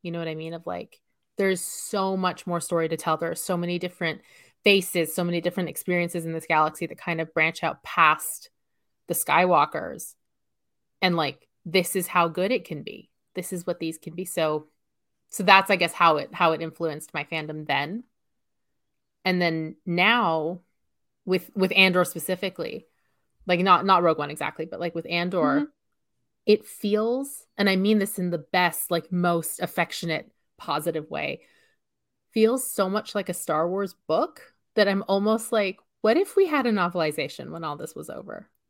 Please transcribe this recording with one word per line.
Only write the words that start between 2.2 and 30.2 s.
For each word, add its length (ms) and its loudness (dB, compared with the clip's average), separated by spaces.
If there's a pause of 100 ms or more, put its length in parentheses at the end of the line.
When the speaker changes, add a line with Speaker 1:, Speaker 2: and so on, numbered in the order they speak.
Speaker 1:
more 160 -2
story 280 0
to 80 -2
tell. 200 0
There 140 -4
are 40 -6
so 220 -2
many 220 -2
different 420 -6 (420)
faces, 520 4
so 80 0
many 180 0
different 280 -2
experiences 560 -4
in 80 -6
this 120 -8
galaxy 400 2
that 140 -12
kind 200 -4
of 140 -6
branch 300 0
out 180 -4
past 680 0 (560)
the 80 -2
Skywalkers. 1000 2 (880)
And, 140 2
like, 320 -4 (180)
this 300 0
is 100 0
how 220 2
good 240 -2
it 140 -2
can 180 -10
be. 260 -16 (240)
This 200 -8
is 120 -8
what 140 -4
these 180 -6
can 160 -14
be. 120 -8
So, 420 -2 (640)
so 140 -6
that's, 280 8
I 40 6
guess, 180 0
how 240 4
it, 160 -6
how 180 4
it 100 -2
influenced 520 -6
my 100 -4
fandom 420 -8
then. 380 -2 (1200)
And 180 0
then 440 -2
now 760 2 (680)
with, 300 -2
with 200 2
Andor 280 6
specifically, 840 -6 (600)
like, 140 2
not, 240 6
not 180 6
Rogue 160 4
One 120 -4
exactly, 340 -6
but, 140 -14
like, 140 -4
with 160 -8
Andor, 340 0
Speaker 2:
Mm-hmm. 200 2 (840)
Speaker 1:
it 220 4
feels, 800 -4 (120)
and 120 4
I 80 4
mean 220 4
this 200 -2
in 120 -2
the 80 -2
best, 520 0
like, 200 -2
most 500 0
affectionate, 680 -4 (280)